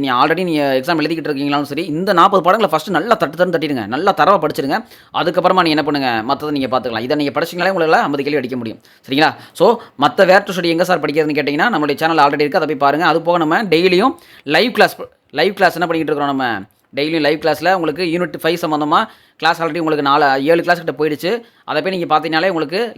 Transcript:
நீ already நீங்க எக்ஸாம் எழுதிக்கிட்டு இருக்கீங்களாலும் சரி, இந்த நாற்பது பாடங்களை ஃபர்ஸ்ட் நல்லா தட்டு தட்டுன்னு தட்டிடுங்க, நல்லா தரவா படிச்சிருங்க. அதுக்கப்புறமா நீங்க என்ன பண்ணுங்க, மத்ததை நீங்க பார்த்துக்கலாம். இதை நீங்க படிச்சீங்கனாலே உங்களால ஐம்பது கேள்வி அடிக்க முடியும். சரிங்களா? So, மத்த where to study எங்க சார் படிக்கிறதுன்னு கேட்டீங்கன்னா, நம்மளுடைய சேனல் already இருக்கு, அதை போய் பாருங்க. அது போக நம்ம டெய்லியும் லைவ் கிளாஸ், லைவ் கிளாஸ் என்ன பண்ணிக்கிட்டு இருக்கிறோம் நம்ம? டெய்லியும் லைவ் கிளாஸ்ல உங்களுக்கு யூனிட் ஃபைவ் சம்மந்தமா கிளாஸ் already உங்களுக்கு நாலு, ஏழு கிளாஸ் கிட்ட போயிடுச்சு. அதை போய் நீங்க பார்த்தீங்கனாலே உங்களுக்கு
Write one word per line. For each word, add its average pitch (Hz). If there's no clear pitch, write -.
நீ 135
already 160
நீங்க 151
எக்ஸாம் 156
எழுதிக்கிட்டு 156
இருக்கீங்களாலும் 143
சரி, 165
இந்த 190
நாற்பது 190
பாடங்களை 196
ஃபர்ஸ்ட் 165
நல்லா 160
தட்டு 147
தட்டுன்னு 180
தட்டிடுங்க, 143
நல்லா 190
தரவா 185
படிச்சிருங்க. 151
அதுக்கப்புறமா 170
நீங்க 156
என்ன 196
பண்ணுங்க, 139
மத்ததை 147
நீங்க 131
பார்த்துக்கலாம். 117
இதை 151
நீங்க 139
படிச்சீங்கனாலே 175
உங்களால 170
ஐம்பது 143
கேள்வி 147
அடிக்க 127
முடியும். 113
சரிங்களா? 139
So, 180
மத்த 180
where 196
to 190
study 170
எங்க 170
சார் 156
படிக்கிறதுன்னு 151
கேட்டீங்கன்னா, 147
நம்மளுடைய 147
சேனல் 160
already 147
இருக்கு, 156
அதை 151
போய் 143
பாருங்க. 147
அது 160
போக 175
நம்ம 165
டெய்லியும் 185
லைவ் 214
கிளாஸ், 185
லைவ் 190
கிளாஸ் 185
என்ன 170
பண்ணிக்கிட்டு 160
இருக்கிறோம் 143
நம்ம? 135
டெய்லியும் 156
லைவ் 156
கிளாஸ்ல 156
உங்களுக்கு 160
யூனிட் 175
ஃபைவ் 165
சம்மந்தமா 156
கிளாஸ் 160
already 165
உங்களுக்கு 151
நாலு, 147
ஏழு 170
கிளாஸ் 175
கிட்ட 160
போயிடுச்சு. 156
அதை 147
போய் 190
நீங்க 175
பார்த்தீங்கனாலே 160
உங்களுக்கு 160